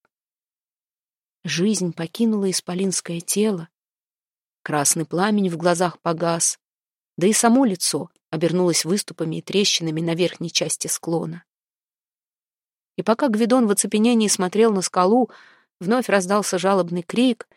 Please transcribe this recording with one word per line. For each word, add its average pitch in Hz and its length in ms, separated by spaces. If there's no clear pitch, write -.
Жизнь 180 480
покинула 196 600
исполинское 180 680
тело. 196 480
Красный 151 420
пламень 196 440
в 170 80
глазах 175 420
погас, 165 600
да 170 100
и 220 60
само 240 320
лицо 170 460
обернулось 165 560
выступами 165 520
и 165 40
трещинами 165 600
на 165 120
верхней 170 380
части - 360
склона. 165 560
И 175 80
пока 233 240
Гвидон 233 400
в 202 40
оцепенении 214 560
смотрел 196 440
на 190 100
скалу, 202 480
вновь 196 300
раздался 196 480
жалобный 175 440
крик, 240 560